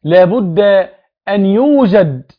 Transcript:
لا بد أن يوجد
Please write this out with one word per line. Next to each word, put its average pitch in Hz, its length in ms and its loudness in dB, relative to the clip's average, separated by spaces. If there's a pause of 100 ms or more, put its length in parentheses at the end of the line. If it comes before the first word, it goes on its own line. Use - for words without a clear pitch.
لا 180 200 2
بد 196 640 -2 (400)
أن 196 180 -2
يوجد 202 760 0 (160)